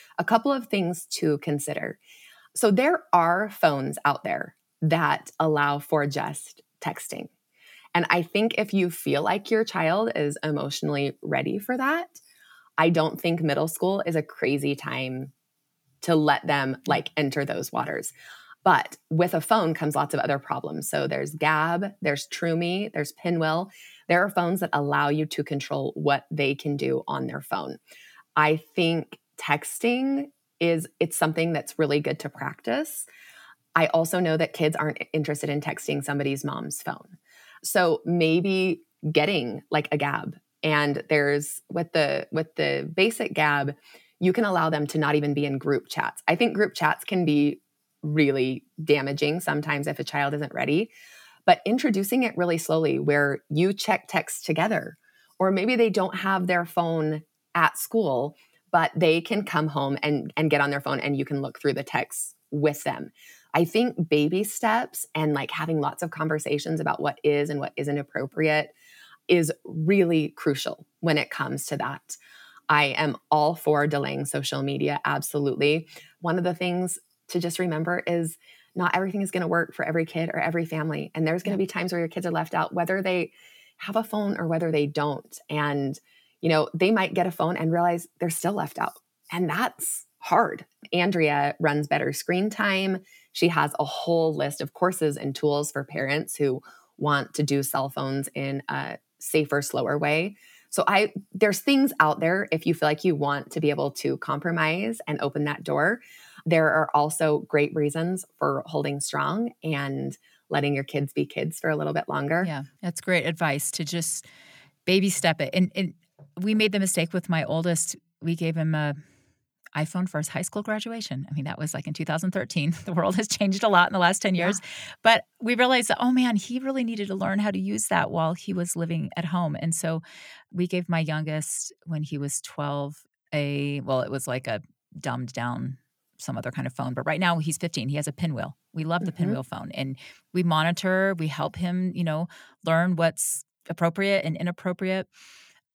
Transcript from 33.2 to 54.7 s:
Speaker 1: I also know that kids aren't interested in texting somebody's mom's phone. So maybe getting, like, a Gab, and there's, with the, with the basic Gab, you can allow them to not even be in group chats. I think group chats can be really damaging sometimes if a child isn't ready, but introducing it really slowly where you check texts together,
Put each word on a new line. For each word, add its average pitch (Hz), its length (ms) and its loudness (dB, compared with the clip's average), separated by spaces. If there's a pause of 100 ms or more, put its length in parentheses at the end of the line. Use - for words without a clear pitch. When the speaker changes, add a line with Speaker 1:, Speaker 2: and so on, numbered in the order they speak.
Speaker 1:
I 165 140 6
also 165 320 2
know 160 160 2
that 160 160 0
kids 156 240 0
aren't 151 220 -2 (140)
interested 147 380 -2
in 143 100 -2
texting 147 440 -4
somebody's 139 400 -2
mom's 139 380 -8
phone. - 360 -12 (440)
So 175 440 2
maybe 175 760 2 (300)
getting, 151 580 0
like, 151 220 0
a 151 60 0
Gab, 143 380 -4 (260)
and 147 480 0
there's, 147 500 2 (100)
with 170 220 -4
the, 143 400 2
with 160 240 -4
the 143 380 -2
basic 190 400 0
Gab, 143 400 2 (480)
you 185 120 4
can 233 100 2
allow 175 240 2
them 151 200 0
to 160 100 -2
not 147 160 4
even 147 180 2
be 143 140 0
in 139 100 -2
group 135 320 0
chats. - 400 -4
I 170 80 4
think 233 180 2
group 196 200 2
chats - 300 0
can 180 200 0
be 147 380 2 (400)
really 139 600 2 (180)
damaging 147 580 2
sometimes 147 460 -2
if 147 120 -4
a 131 60 -6
child 143 300 -2
isn't 147 200 -6
ready, 151 360 0 (560)
but 180 180 6
introducing 233 580 2
it 226 140 -2
really 175 220 2
slowly 160 400 2
where 143 400 2 (100)
you 175 240 2
check - 360 -2
texts - 340 -4
together, 208 560 -2 (400)